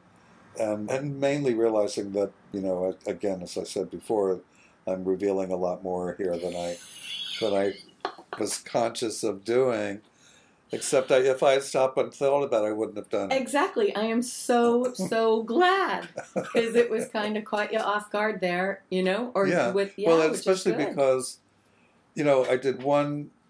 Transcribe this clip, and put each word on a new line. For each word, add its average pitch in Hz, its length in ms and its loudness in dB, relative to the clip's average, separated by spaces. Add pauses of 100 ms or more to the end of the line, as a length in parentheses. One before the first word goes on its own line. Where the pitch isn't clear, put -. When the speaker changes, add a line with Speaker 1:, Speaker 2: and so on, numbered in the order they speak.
(600)
Speaker 1:
and, 107 320 -2
and 139 300 -2
mainly 139 320 2
realizing 107 580 2
that, 98 200 0 (200)
you 104 100 -4
know, 92 320 0 (120)
a-, - 40 -6
again, 92 320 -4
as 90 160 -10
I 87 60 -4
said 92 260 -4
before, 95 520 0 (440)
I'm 92 200 -4
revealing 95 460 0
a 92 60 -2
lot 90 240 -2
more 90 360 -4
here 90 200 -2
than 87 200 -6
I, 87 200 -6 (600)
than 107 140 -2
I 98 200 0 (640)
was 101 200 -4
conscious 113 640 -4
of 98 220 -4
doing. 110 560 0 (720)
Except 131 400 0
I, 131 60 8
if 131 240 2
I 139 100 6
had 139 100 2
stopped 131 340 0
and 131 160 0
thought 143 300 2
about 113 220 0
it, - 20 0
I 107 60 0
wouldn't 104 240 -4
have 101 120 -12
done 101 220 -2
it. 269 100 2
Speaker 2:
Exactly. 240 540 0
I 208 80 -2
am 226 180 0
so, 240 720 2
Speaker 1:
<laughs> 185 180 -2
Speaker 2:
so 226 320 2
glad, 339 640 2 (260)
'cause 226 400 0
it 240 140 4
was 220 180 -2
kinda 214 340 -2
caught 208 300 -4
you 220 80 0
off 208 320 -2
guard 208 300 -2
there, 180 480 -2
you 185 120 0
know? 208 320 0
Or 196 140 2
Speaker 1:
Yeah. 151 240 2
Speaker 2:
with, 196 260 0
yeah, 190 120 2
Speaker 1:
Well, 165 140 8
and 156 80 4
Speaker 2:
which - 100 -4
is - 40 -8
Speaker 1:
especially 190 280 2
Speaker 2:
good. - 160 0
Speaker 1:
because, 131 500 2 (760)
you 147 100 0
know, 135 180 6
I 127 140 0
did 127 260 -2
one, 147 480 0 (180)